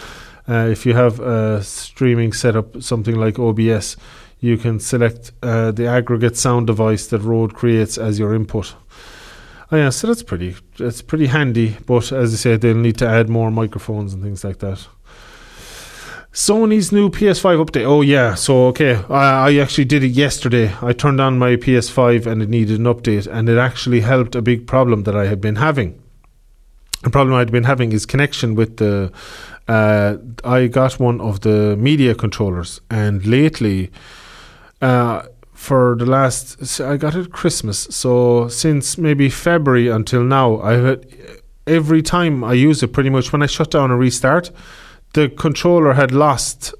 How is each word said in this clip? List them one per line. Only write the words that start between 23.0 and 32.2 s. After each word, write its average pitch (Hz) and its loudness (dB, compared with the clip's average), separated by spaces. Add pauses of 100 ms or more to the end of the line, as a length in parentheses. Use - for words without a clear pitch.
and 113 -2
it 117 4
actually 123 0
helped 127 0
a 120 -4
big 120 0
problem 123 2
that 101 -2
I 104 0
had 98 -2
been 107 -2
having. 135 -2 (1000)
The 131 -2
problem 131 2
I'd 120 0
been 120 2
having 123 0
is 107 -2
connection 135 -2
with 113 -2
the, 101 0 (560)
uh, 107 2 (260)
I 127 2
got 127 0
one 120 0
of 101 -6
the 107 2
media 131 2
controllers, 95 -4 (120)